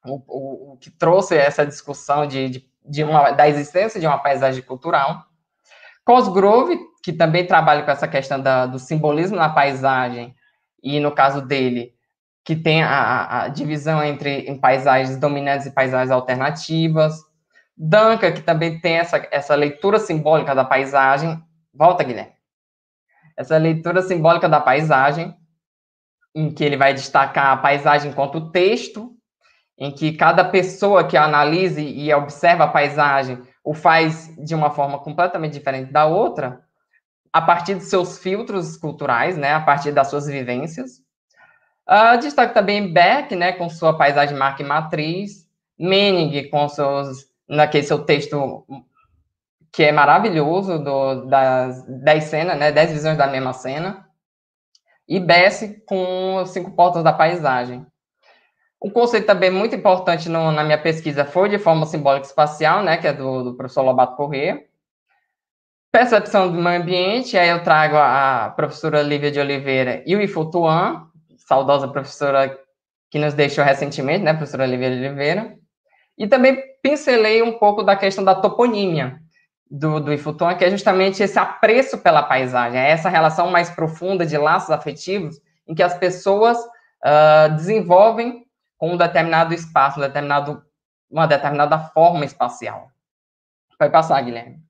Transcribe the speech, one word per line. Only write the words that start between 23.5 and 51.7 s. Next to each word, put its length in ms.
leitura 440
simbólica 480
da 100
paisagem, 720
em 180
que 80
ele 140
vai 180
destacar 600
a 40
paisagem 540
enquanto 400
texto, 640
em 120
que 200
cada 320
pessoa 640
que 80
analisa 640
e 340
observa 520
a 20
paisagem 760
o 100
faz 640
de 160
uma 160
forma 300
completamente 540
diferente 380
da 140
outra, 560
a 100
partir 340
de 100
seus 320
filtros 580
culturais, 640
né, 160
a 80
partir 320
das 160
suas 180
vivências. 760
Ah, 300
destaque 360
também 380
Beck, 440
né, 180
com 160
sua 280
paisagem 400
marca 240
e 40
matriz, 840
Menning 720
com 180
seus, 580
naquele 360
seu 200
texto 600
que 120
é 80
maravilhoso, 880
do, 460
das 640